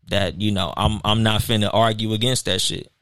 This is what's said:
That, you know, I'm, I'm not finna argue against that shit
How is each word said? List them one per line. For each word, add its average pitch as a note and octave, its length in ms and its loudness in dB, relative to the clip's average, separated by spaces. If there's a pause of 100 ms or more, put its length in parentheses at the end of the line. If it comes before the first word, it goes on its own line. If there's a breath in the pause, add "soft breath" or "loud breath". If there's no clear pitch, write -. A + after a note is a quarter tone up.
That, F#2 320 -2
you G#2 120 0
know, F#2 240 -2
I'm, G#2 280 0
I'm G#2+ 180 2
not G#2+ 180 2
finna G#2+ 320 0
argue A2 400 2
against A#2+ 320 0
that F#2 160 -2
shit - 420 -6